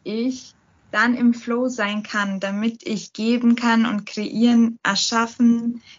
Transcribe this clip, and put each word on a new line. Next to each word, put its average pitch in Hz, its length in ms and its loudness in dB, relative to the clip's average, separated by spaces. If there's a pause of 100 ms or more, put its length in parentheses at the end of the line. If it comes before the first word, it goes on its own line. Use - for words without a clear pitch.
ich 240 500 -6 (380)
dann 233 240 2
im 240 180 4
Flow 240 360 -4
sein 214 340 -4
kann, 208 360 -4
damit 208 460 -4
ich 208 280 -8
geben 233 420 2
kann 233 300 2
und 208 200 -4
kreieren, 233 800 2
erschaffen, 233 960 0 (180)